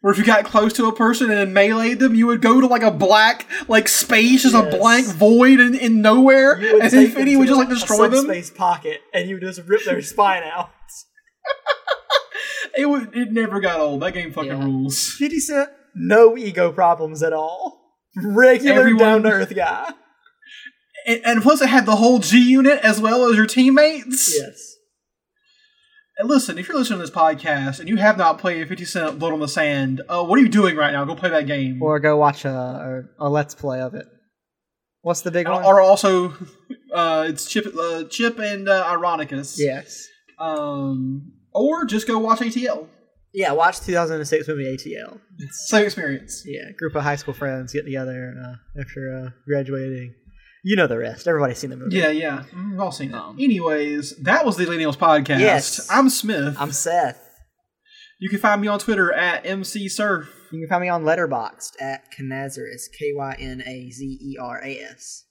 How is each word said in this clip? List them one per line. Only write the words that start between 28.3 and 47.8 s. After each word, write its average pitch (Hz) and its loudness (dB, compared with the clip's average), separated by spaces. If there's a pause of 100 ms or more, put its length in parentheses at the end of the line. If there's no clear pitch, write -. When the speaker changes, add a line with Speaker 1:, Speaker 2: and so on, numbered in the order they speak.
Speaker 1:
played 165 -4
Fifty 180 -10
Cent 156 -6
Blood 160 -4
on 156 -6
the 151 -6
Sand, 139 -2
uh, 175 -4
what 180 2
are 277 6
you 220 4
doing 190 2
right 147 0
now? 143 -4
Go 160 -8
play 180 -4
that 151 0
game. 131 -4
Speaker 2:
Or 151 0
go 151 2
watch 143 0
a, 135 -4 (680)
a, 147 -4
a - 0
Let's 147 -2
Play 131 -8
of 131 -10
it. - -16 (960)
What's 170 -6
the 175 -8
big 170 -2
Speaker 1:
And 185 -2
Speaker 2:
one? 185 -4
Speaker 1:
or 196 8
also, 190 2 (300)
<laughs> - -18
uh, 160 -2
it's 151 -8
Chip, 208 -4
uh, 165 -6
Chip 233 -6
and, 202 -8
uh, 190 2
Ironicus. 156 -6
Speaker 2:
Yes. 139 -6 (320)
Speaker 1:
Um, 156 -8 (220)
or 294 -2
just 214 -6
go 226 -2
watch 220 -2
A 233 -4
T 247 -6
L. - -8 (460)
Speaker 2:
Yeah, 190 -4
watch 165 0
two 185 -8
thousand 165 -2
and 147 -8
six 156 -4
movie 143 -8
A 135 -10
T - -16
L. - -20 (480)
Speaker 1:
Same 208 2
experience. 156 -10
Speaker 2:
Yeah, - -16
group 156 -10
of 147 -4
high 147 -2
school 143 -12
friends 131 -10
get 147 -8